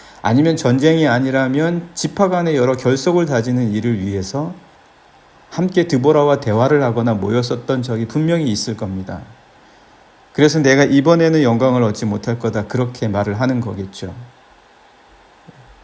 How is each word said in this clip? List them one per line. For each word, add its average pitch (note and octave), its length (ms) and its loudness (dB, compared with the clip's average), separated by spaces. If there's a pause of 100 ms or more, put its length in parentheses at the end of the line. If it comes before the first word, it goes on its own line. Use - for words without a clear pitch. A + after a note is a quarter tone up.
(220)
아니면 D3+ 340 2
전쟁이 D3+ 500 2
아니라면 C3+ 880 0
지파 F#3 360 -2
간의 E3+ 260 0
여러 B2+ 180 2
결속을 C#3 520 0
다지는 B2 460 0
일을 A2 280 -2
위해서 G2+ 540 -6 (960)
함께 F3+ 360 0
드보라와 D3 540 2
대화를 C3 420 2
하거나 A#2 320 0
모였었던 A#2+ 680 -2
적이 A#2 240 -6
분명히 D#3 440 -2
있을 G#2 260 -4
겁니다. F#2+ 460 -8 (1120)
그래서 D3 260 4
"내가 C3+ 260 4
이번에는 D#3+ 580 4
영광을 B2 400 2
얻지 A2 240 -2
못할 A2 320 -4
거다." A2 280 -4
그렇게 B2 420 -4
말을 G2+ 320 -2
하는 B2+ 200 0
거겠죠. F#2+ 540 -10 (1700)